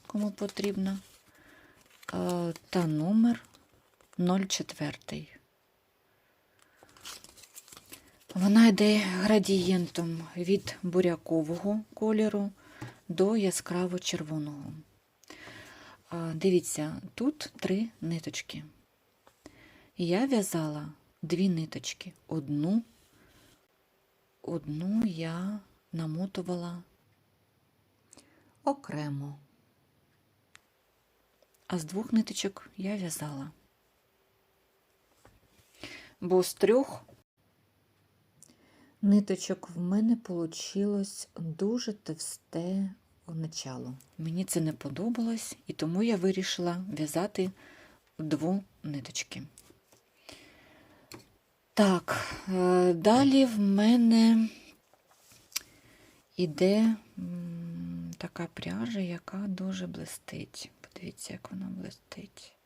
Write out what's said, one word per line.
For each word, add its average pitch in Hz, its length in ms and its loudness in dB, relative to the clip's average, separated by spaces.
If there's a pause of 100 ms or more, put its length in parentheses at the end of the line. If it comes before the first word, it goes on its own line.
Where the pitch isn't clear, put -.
кому 208 240 -2
потрібно. 196 680 -4 (1160)
Е, 175 400 -2 (160)
та 175 180 0
номер 208 560 2 (720)
нуль 185 280 2
четвертий. - 920 -8 (3000)
Вона 202 320 8
йде 208 300 6
градієнтом 185 1300 2 (100)
від 190 460 0
бурякового 175 1000 0 (120)
кольору 214 580 0 (600)
до 196 240 4
яскраво 180 600 0
червоного. 151 760 -6 (1400)
А, 165 260 -6
дивіться, 165 680 0 (140)
тут - 440 -4
три 214 300 0 (120)
ниточки. 160 600 -8 (1300)
Я 180 280 2
в'язала 160 640 -2 (320)
дві 175 280 2
ниточки. 160 640 -4 (140)
Одну, 156 560 0 (1600)
одну 165 640 -2
я 175 540 -4 (320)
намотувала 175 920 -6 (1800)
окремо. 147 760 -4 (2250)
А 180 120 -2
з 160 40 -4
двох 190 300 -4
ниточок 214 640 -2
я 190 180 -4
в'язала. 151 560 -6 (2750)
Бо 180 220 4
з - 100 -4
трьох - 500 4 (2000)
ниточок 202 680 2
в 170 100 -10
мене 214 360 2
получилось 196 1200 -4
дуже 202 580 -4
товсте 185 960 -6 (380)
начало. 139 680 -8 (240)
Мені 165 280 -4
це 175 160 -2
не 156 120 0
подобалось, 226 840 -4 (100)
і - 60 -10
тому 170 300 -2
я 233 120 2
вирішила 185 720 -2
в'язати 180 640 -2 (680)
дві 156 420 0 (220)
ниточки. 139 600 -8 (2250)
Так, 190 640 2 (140)
е, 180 440 6
далі 262 520 6
в 226 140 0
мене 226 880 6 (1900)
іде, 190 580 4 (240)
м, 170 1000 -8
така 170 360 -8
пряжа, 208 460 -6
яка 175 380 -8
дуже 190 500 -6
блистить. - 840 -14 (100)
Подивіться, - 520 -14
як - 180 -14
вона 190 140 -10
блистить. - 920 -14 (100)